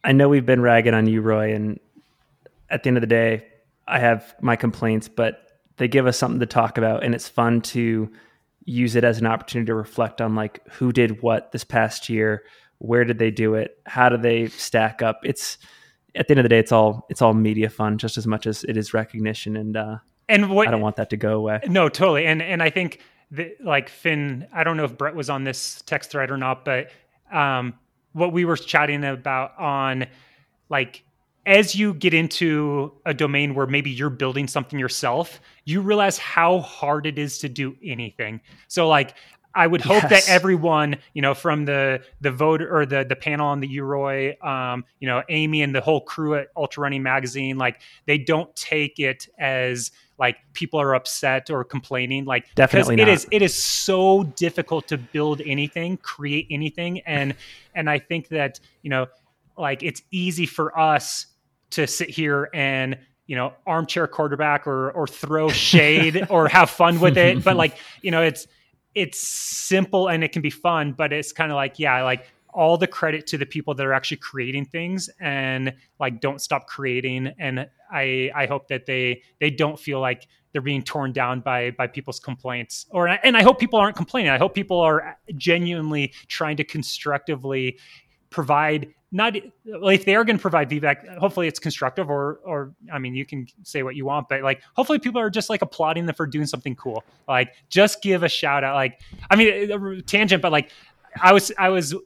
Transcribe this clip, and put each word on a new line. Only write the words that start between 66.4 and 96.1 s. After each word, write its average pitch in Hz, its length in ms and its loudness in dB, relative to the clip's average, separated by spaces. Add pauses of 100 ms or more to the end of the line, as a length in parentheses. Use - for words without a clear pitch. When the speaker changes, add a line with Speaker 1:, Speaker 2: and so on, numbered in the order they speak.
Speaker 2:
have 175 220 8
fun 170 300 4
with 175 180 6
it. 175 260 6
But, 190 120 4
Speaker 1:
<laughs> - 20 2
Speaker 2:
like, 160 180 2 (240)
you 190 100 -4
know, 165 120 2
it's, - 240 -2 (480)
it's - 240 -4
simple 190 920 -2
and 165 140 0
it 156 100 -4
can 160 100 -4
be 147 80 -2
fun, 151 420 -2
but 143 220 -2
it's 147 180 -6
kinda 156 220 -4
like, 139 240 -4
yeah, 131 240 0
like, 127 240 -2 (260)
all 170 240 4
the 175 100 0
credit 156 420 -4
to 156 100 -6
the 139 80 -4
people 151 260 -8
that 135 140 -4
are 135 80 2
actually 135 240 -4
creating 135 480 -8
things 175 420 -8 (100)
and, 131 540 -4 (260)
like, 131 220 -4
don't 139 220 -4
stop - 240 -4
creating. 127 720 -6
And 135 280 -6 (240)
I, 135 440 -2
I 143 100 -2
hope 135 240 -6
that 131 160 -8
they, 127 380 -4 (180)
they 151 80 2
don't 147 300 -2
feel 139 220 -6
like 127 260 -4 (260)
they're 131 80 -4
being 135 220 -4
torn 135 300 -6
down 127 280 -2
by, 123 300 -2
by 123 160 -4
people's 131 340 -12
complaints. 123 720 -10
Or, 175 180 0
and 220 260 2
I 226 80 6
hope 254 160 8
people 233 200 0
aren't 208 180 2
complaining. 175 340 -2
I 135 60 4
hope 156 160 2
people 190 280 -2
are 156 360 2 (200)
genuinely 160 760 -2 (160)
trying 151 300 -6
to 147 60 -4
constructively 135 1120 -6 (500)
provide, 147 640 -2 (220)
not, 214 220 0 (300)
well, 196 240 -2
if 190 160 4
they 196 80 4
are 226 100 4
gonna 220 140 0
provide 156 320 0
feedback, 147 360 -2 (120)
hopefully 180 280 0
it's 156 120 -6
constructive 147 520 -6
or, 143 340 -4
or, 147 300 -8 (160)
I 147 80 -8
mean, 127 160 -8
you 135 120 -8
can 131 200 -10 (160)
say 143 200 -8
what 131 120 -8
you 135 120 -8
want, 139 220 -4
but, 135 140 -2
like, 135 200 0 (120)
hopefully 277 240 2
people 240 220 -4
are 214 80 0
just, 202 220 -4
like, 208 120 -2
applauding 165 440 -2
them 160 80 -4